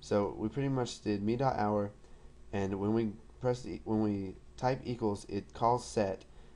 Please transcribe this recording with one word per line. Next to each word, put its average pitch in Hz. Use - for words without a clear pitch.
So 101
we 107
pretty 139
much 127
did 104
me 110
dot 131
hour, 104
and 98
when 101
we 113
press 123
the, 104
when 110
we 98
type 127
equals, 113
it 98
calls 120
set, 95